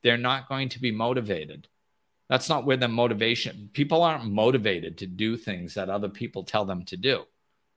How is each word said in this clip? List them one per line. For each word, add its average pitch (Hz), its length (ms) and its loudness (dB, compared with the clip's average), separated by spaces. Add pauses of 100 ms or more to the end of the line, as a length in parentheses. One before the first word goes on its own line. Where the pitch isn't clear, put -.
they're 120 160 6
not 131 300 0
going 135 220 -2
to 120 100 -12
be 127 100 0
motivated. 104 800 -2 (600)
That's 127 200 2
not 139 180 0
where 135 100 6
the 123 120 2
motivation, 113 840 0
people 147 300 2
aren't 156 220 2
motivated 104 760 2
to 98 80 -8
do 104 300 -2
things 90 380 -8
that 95 140 -4
other 101 200 -2
people 101 360 -8
tell 107 200 0
them 92 220 -6
to 95 100 -10
do. 117 280 -2 (520)